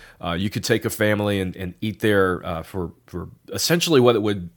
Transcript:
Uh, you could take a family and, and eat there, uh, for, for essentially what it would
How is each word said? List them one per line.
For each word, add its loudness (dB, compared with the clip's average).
Uh, -6
you -4
could -6
take 0
a -2
family 0
and, -4
and -10
eat -6
there, 2
uh, -6
for, -8
for -12
essentially 2
what 6
it 0
would -4